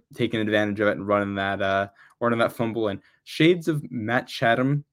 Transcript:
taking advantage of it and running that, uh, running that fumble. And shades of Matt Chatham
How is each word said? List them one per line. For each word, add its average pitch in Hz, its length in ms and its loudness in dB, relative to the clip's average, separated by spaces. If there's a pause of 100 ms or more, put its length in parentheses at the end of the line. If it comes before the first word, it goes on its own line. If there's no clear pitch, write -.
(140)
taking 117 280 -2
advantage 104 400 0
of 104 80 4
it 95 80 0
and 98 100 -10
running 101 280 0
that, 98 260 -2
uh, 98 260 0 (320)
running 117 200 0
that 117 120 2
fumble. 113 380 -2
And 95 100 -6 (240)
shades 170 460 2
of 151 200 -2
Matt 117 380 -2
Chatham 131 640 2